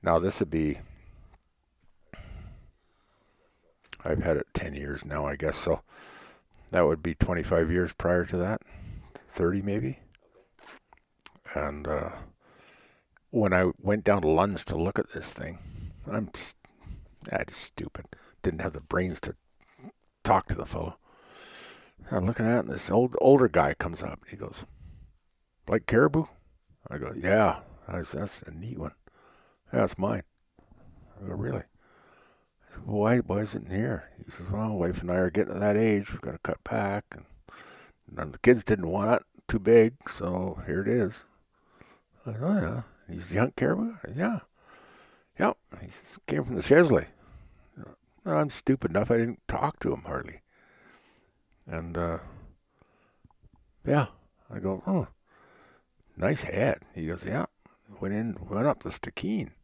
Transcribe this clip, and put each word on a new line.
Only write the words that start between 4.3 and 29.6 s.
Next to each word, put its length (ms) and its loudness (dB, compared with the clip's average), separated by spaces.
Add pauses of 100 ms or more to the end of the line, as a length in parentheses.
it 180 -4
ten 200 -4
years 300 -8
now, 220 -4
I 80 -4
guess, 200 -2
so 280 0 (880)
that 160 6
would 160 2
be 100 -2
twenty-five 560 2
years 240 0
prior 320 2
to 120 -4
that, 260 -2 (680)
thirty 320 0
maybe. 380 -4 (1500)
And, 340 -4
uh, 220 -4 (1200)
when 240 4
I 260 6
went 240 0
down 200 4
to 40 4
Lund's 380 2
to 120 -4
look 200 0
at 160 -2
this 180 -6
thing, 280 -8 (520)
I'm 220 -6
s-, 220 -10 (760)
ah, 160 -2
just 140 -10
stupid. 440 -10 (360)
Didn't 200 -2
have 120 -4
the 80 -8
brains 400 -2
to 140 -8 (880)
talk 240 4
to 80 0
the 100 -8
fellow. 320 -8 (1120)
I'm 160 0
looking 220 0
at 100 4
it, 40 4
and 80 -6
this 200 -6
old, 320 4
older 260 10
guy 280 4
comes 260 -6
up. 180 -10 (100)
He 60 -12
goes, 300 -12 (1000)
"Like 180 0
caribou?" 400 6 (640)
I 80 -10
go, 180 -8
"Yeah." 440 4 (280)
I 140 -6
said, 200 -6
"That's 200 -8
a 100 -16
neat 280 -10
one." 160 -8 (760)